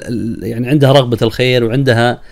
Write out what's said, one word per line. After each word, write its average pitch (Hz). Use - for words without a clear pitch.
ل-، 110
يعني 117
عندها 135
رغبة 123
الخير 123
وعندها 120